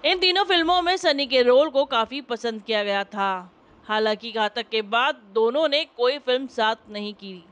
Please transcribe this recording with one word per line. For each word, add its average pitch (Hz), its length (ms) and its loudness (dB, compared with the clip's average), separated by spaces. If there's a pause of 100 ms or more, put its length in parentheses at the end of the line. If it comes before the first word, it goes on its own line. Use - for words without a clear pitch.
इन 359 140 2
तीनों 370 240 2
फिल्मों 349 380 2
में 359 160 0
सनी 285 300 0
के 254 140 2
रोल 254 280 4
को 277 160 0
काफ़ी 247 360 -4
पसंद 226 420 -8
किया 214 200 -2
गया 202 200 -2
था। 196 500 -4 (340)
हालांकि 214 440 -2
घातक 214 380 -4
के 220 120 0
बाद 240 340 0
दोनों 233 540 0
ने 294 160 0
कोई 254 320 0
फिल्म 254 300 -2
साथ 220 280 0 (140)
नहीं 208 240 -8
की। 190 380 -16